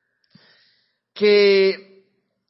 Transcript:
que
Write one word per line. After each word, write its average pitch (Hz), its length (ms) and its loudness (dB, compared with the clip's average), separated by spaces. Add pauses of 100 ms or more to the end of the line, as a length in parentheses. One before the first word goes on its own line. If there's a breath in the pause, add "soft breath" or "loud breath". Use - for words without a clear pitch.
(1120 soft breath)
que 196 720 0 (640)